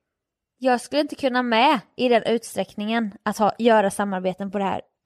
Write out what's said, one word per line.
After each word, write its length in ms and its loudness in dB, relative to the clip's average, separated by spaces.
jag 220 0
skulle 200 -4
inte 140 -4
kunna 280 -2
med 380 2
i 120 0
den 140 4
utsträckningen 880 -4
att 160 -4
ha, 200 2
göra 320 4
samarbeten 600 -6
på 80 -6
det 60 -2
här 160 -2